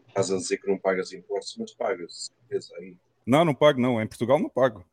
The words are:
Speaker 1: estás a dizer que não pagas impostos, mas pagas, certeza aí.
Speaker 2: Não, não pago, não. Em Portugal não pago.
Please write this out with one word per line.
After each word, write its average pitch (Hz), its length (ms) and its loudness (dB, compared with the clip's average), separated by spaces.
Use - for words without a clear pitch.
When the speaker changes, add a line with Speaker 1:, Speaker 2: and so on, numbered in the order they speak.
Speaker 1:
estás 95 240 -2
a 95 60 0
dizer 92 200 -2
que 95 120 -8
não 95 80 2
pagas 92 340 -2
impostos, 98 460 -10
mas 113 160 -10
pagas, - 580 -6
certeza 98 300 -8
aí. 90 180 -16
Speaker 2:
Não, 147 180 4
não 156 100 2
pago, 147 280 6
não. 120 200 2
Em 110 60 -4
Portugal 127 320 2
não 277 100 -4
pago. 120 440 0